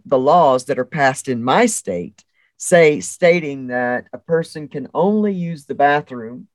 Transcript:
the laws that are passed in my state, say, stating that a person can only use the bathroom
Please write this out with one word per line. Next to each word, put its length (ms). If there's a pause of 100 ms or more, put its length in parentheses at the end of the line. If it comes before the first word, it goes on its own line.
the 120
laws 460
that 140
are 60
passed 440
in 160
my 220
state, 580 (320)
say, 420
stating 680
that 440
a 60
person 480
can 260
only 400
use 340
the 100
bathroom 800